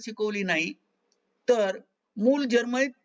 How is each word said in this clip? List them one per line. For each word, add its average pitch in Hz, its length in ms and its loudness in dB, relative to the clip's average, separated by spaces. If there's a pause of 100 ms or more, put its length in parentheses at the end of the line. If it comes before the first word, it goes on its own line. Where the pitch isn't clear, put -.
शिकवली 214 420 -4
नाही 165 300 -2 (760)
तर 208 280 2 (400)
मूल 269 280 2
जर्मनीत 240 440 0 (160)